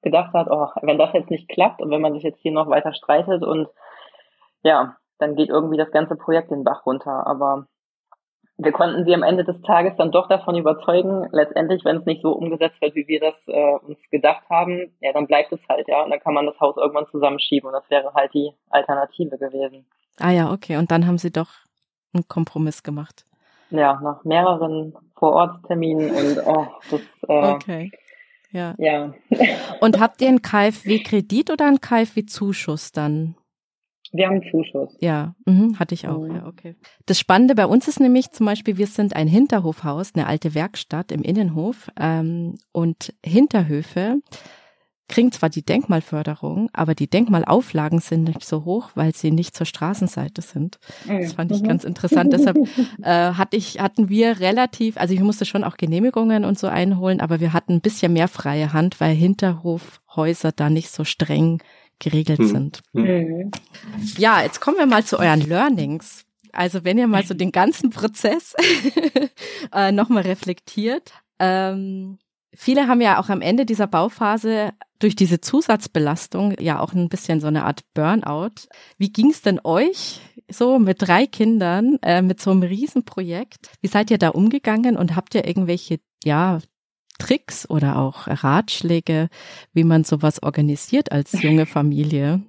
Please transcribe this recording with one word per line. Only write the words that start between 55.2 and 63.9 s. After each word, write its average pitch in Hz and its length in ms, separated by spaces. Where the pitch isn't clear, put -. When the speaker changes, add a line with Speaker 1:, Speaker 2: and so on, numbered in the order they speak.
Speaker 2:
musste 208 260
schon 202 180
auch - 140
Genehmigungen 214 640
und 196 140
so - 80
einholen, 185 540
aber 160 200
wir 160 140
hatten 175 200
ein 165 60
bisschen 196 320
mehr 170 160
freie 147 460
Hand, 170 260
weil 160 140
Hinterhofhäuser 170 1400
da 147 180
nicht 160 200
so - 140
streng 160 580
geregelt 156 420
Speaker 3:
Mhm. 113 60
Speaker 2:
sind. 135 340
Speaker 3:
Mhm. 226 100
Speaker 1:
Mhm. 180 460